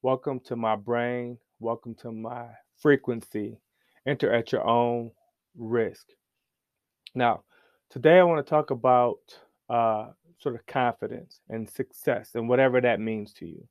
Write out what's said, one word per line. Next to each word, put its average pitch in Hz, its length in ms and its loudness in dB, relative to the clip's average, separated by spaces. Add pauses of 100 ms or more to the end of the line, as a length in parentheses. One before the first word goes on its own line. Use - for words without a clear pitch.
Welcome 131 420 -2
to - 100 -8
my 113 220 -2
brain. 120 600 -4 (220)
Welcome 117 380 -8
to 120 160 -14
my 117 340 -12 (300)
frequency. 113 840 0 (480)
Enter 143 260 0
at 117 200 0
your 131 120 -2
own 120 460 0 (460)
risk. 113 500 -4 (1040)
Now, 120 300 0 (480)
today 156 300 6
I - 20 8
wanna 165 220 2
talk 151 260 0
about, 123 480 2 (500)
uh, 113 420 0 (280)
sort 131 160 -6
of 117 120 -16
confidence 120 840 -6
and 110 200 -8
success - 680 -6
and 117 120 -4
whatever 127 320 4
that 120 200 2
means 110 340 -6
to - 120 -16
you. 82 240 -18